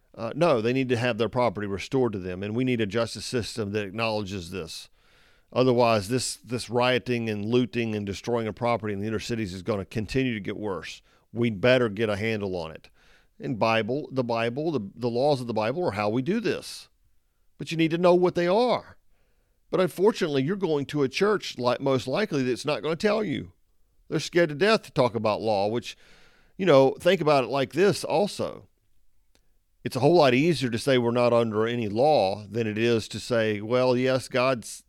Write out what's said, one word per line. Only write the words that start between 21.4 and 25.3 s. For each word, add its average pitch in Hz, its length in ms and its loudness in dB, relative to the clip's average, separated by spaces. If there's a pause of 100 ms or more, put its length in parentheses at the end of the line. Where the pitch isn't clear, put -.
like, 120 200 2
most 135 280 0
likely, 156 340 -2
that's 127 240 -2
not 135 160 -2
gonna 151 140 -4
tell 208 280 0
you. 110 300 -6 (560)
They're 160 100 -2
scared 170 300 2
to 147 60 -8
death 202 280 2
to - 80 -20
talk 123 240 2
about 107 260 0